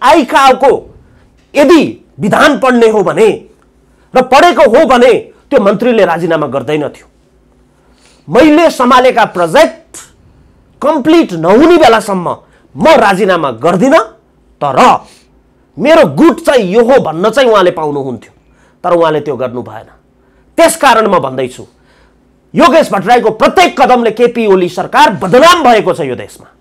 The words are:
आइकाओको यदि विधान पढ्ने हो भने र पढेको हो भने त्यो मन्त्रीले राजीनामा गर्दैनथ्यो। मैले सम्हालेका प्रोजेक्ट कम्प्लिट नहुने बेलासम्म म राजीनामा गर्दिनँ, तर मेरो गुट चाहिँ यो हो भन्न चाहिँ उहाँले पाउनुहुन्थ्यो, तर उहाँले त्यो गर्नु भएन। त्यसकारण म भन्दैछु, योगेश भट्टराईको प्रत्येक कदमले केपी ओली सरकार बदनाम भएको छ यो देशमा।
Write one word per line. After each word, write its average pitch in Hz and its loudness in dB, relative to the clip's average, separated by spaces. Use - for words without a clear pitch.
आइकाओको 269 2
यदि 285 4
विधान 233 0
पढ्ने 240 0
हो 214 0
भने 170 0
र 247 2
पढेको 311 2
हो 277 2
भने 247 2
त्यो 269 2
मन्त्रीले 214 0
राजीनामा 165 -4
गर्दैनथ्यो। 135 -8
मैले 302 2
सम्हालेका 254 0
प्रोजेक्ट 180 -2
कम्प्लिट 311 0
नहुने 214 2
बेलासम्म 214 0
म 156 -2
राजीनामा 190 0
गर्दिनँ, 190 0
तर 143 -4
मेरो 302 2
गुट 254 0
चाहिँ 247 0
यो 226 2
हो 240 2
भन्न 160 -4
चाहिँ 220 0
उहाँले 185 2
पाउनुहुन्थ्यो, 143 -8
तर 175 -2
उहाँले 160 0
त्यो 143 -8
गर्नु 120 -8
भएन। 107 -18
त्यसकारण 294 2
म 190 0
भन्दैछु, 131 -8
योगेश 311 2
भट्टराईको 208 0
प्रत्येक 247 0
कदमले 247 0
केपी 240 -2
ओली 190 0
सरकार 202 -2
बदनाम 320 2
भएको 214 2
छ - -6
यो 131 -6
देशमा। - -18